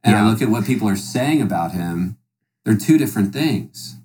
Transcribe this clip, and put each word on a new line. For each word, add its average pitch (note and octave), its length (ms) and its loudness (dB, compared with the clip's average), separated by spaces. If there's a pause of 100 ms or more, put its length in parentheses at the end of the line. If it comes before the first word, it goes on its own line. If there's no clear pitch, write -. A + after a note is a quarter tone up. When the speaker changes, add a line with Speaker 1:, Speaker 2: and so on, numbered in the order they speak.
Speaker 1:
And G#2 120 4
I G#2 80 2
Speaker 2:
Yeah. A2 60 6
Speaker 1:
look A2+ 140 0
at A#2 80 0
what A2 140 0
people A2 240 0
are G2 80 0
saying C#3 460 -2
about F2 300 -2
him. F2 440 -4 (480)
They're A2 120 4
two D#3 220 4
different G#2 340 0
things. - 720 -4